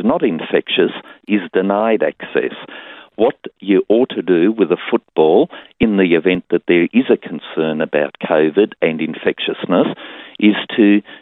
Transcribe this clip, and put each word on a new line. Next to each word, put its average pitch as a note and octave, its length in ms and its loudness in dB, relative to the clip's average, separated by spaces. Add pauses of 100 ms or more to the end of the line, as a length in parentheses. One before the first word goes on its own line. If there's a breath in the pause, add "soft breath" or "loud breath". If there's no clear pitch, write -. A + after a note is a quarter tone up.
not D3 200 0
infectious, - 680 0 (360 loud breath)
is G2+ 140 0 (100)
denied G2+ 500 0
access. - 520 -4 (600 loud breath)
What A2 200 0 (240)
you F#2+ 280 2
ought A#2 220 2
to G2+ 120 -6
do F2 280 2
with G2+ 220 0
a F2 60 -2 (120)
football F2+ 600 2 (280 loud breath)
in A2 200 2
the F2+ 160 4
event F2 360 0
that F2 160 0
there F2 180 4
is A#2 280 0
a G#2 40 4
concern D#2 680 -6
about D2+ 340 -2 (100)
covid D#2 540 2
and D#2+ 200 -2
infectiousness - 880 -2 (520 loud breath)
is G#2 160 4 (200)
to G#2 240 4 (220 loud breath)